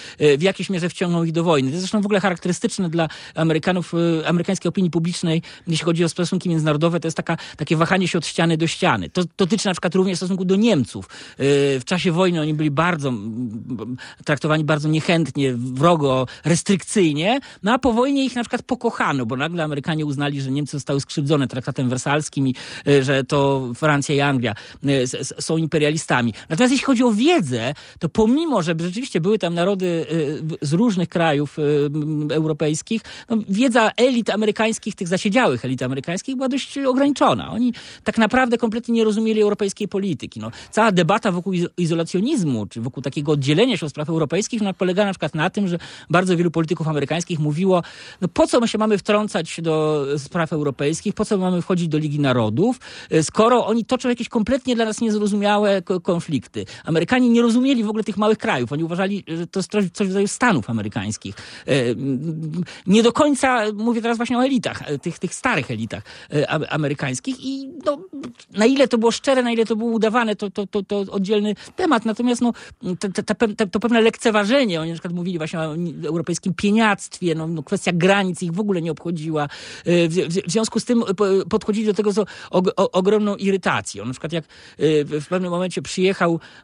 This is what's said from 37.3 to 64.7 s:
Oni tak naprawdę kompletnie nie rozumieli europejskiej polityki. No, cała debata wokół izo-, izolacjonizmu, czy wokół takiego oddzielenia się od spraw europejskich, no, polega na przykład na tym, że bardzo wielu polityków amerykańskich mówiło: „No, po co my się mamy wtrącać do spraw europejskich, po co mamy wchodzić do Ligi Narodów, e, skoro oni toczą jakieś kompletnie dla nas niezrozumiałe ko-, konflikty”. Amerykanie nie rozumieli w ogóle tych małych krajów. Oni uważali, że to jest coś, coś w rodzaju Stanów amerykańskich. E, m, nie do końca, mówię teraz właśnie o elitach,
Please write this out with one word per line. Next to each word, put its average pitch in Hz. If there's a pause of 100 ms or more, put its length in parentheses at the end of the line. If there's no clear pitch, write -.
Oni 240 (320)
tak 220
naprawdę 233
kompletnie 233
nie 226
rozumieli 220
europejskiej 202
polityki. 185
No, 110 (200)
cała 220
debata 185
wokół 180
izo-, 175
izolacjonizmu, 165
czy 113
wokół 127
takiego 147
oddzielenia 156
się 160
od 139
spraw 151
europejskich, 170
no, 190
polega 185
na 196
przykład 170
na 165
tym, 202
że 170 (320)
bardzo 180
wielu 170
polityków 160
amerykańskich 151
mówiło: 170 (380)
„No, 180
po 320
co 269
my 226
się 214
mamy 214
wtrącać 208
do 156 (120)
spraw 160
europejskich, 147
po 214
co 202
mamy 180
wchodzić 175
do 151
Ligi 151
Narodów, 127 (300)
e, 160
skoro 226
oni 226
toczą 254
jakieś 240
kompletnie 247
dla 226
nas 214
niezrozumiałe 208
ko-, 185
konflikty”. 156 (200)
Amerykanie 240
nie 233
rozumieli 240
w 208
ogóle 214
tych 208
małych 214
krajów. 139
Oni 156
uważali, 190
że 165
to 190
jest -
coś, 208
coś 202
w 185
rodzaju 196
Stanów 180
amerykańskich. 104 (320)
E, 123
m, 156 (220)
nie 214
do 233
końca, 262 (100)
mówię 220
teraz 233
właśnie 240
o 254
elitach, 262